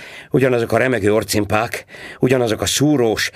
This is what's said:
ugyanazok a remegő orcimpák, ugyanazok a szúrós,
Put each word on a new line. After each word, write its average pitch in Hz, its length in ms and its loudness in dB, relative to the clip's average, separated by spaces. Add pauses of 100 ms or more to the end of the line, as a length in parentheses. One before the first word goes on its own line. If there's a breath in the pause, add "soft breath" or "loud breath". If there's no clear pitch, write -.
(300 loud breath)
ugyanazok 123 420 2
a 110 40 2
remegő 110 380 2
orcimpák, 107 720 -2 (340 loud breath)
ugyanazok 123 420 2
a 101 60 -2
szúrós, 123 680 0